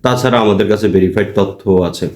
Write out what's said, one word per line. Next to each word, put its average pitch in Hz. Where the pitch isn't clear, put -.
তাছাড়া 123
আমাদের 101
কাছে 104
ভেরিফাইড 95
তথ্য 98
আছে। 87